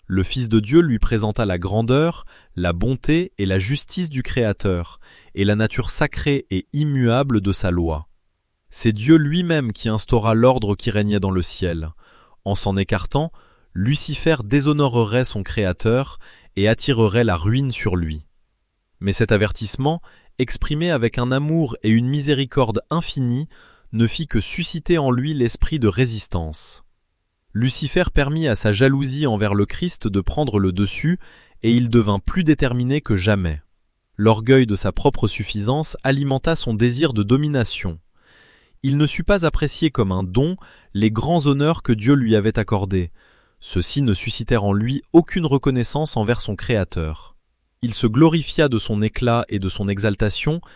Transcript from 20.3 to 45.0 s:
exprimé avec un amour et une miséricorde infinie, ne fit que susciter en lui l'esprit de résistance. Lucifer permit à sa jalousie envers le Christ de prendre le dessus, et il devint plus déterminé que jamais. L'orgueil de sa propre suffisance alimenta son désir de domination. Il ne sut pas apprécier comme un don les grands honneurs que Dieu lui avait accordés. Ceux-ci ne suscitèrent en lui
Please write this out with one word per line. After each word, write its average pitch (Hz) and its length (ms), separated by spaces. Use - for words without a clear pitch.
exprimé 147 520
avec 120 260
un 123 160
amour 151 500
et 107 60
une 117 200
miséricorde 135 840
infinie, 139 580
ne 113 140
fit 147 200
que - 140
susciter 170 580
en 139 120
lui 127 220
l'esprit 139 460
de 113 100
résistance. 98 960
Lucifer 135 500
permit 151 340
à 110 80
sa 107 160
jalousie 135 540
envers 107 260
le 101 140
Christ - 420
de 98 140
prendre 127 360
le 95 140
dessus, 101 460
et 131 100
il 120 180
devint 107 280
plus - 260
déterminé 135 580
que - 120
jamais. 92 460
L'orgueil 110 500
de 104 80
sa 98 160
propre - 380
suffisance 110 760
alimenta 139 540
son - 160
désir 120 400
de 107 100
domination. 123 760
Il 135 140
ne 151 100
sut 165 180
pas 196 200
apprécier 156 460
comme 98 220
un 92 100
don 127 340
les 107 160
grands 139 360
honneurs 147 360
que 127 100
Dieu 113 220
lui 113 220
avait 107 220
accordés. 95 520
Ceux-ci - 400
ne 120 140
suscitèrent 113 500
en 101 80
lui 113 300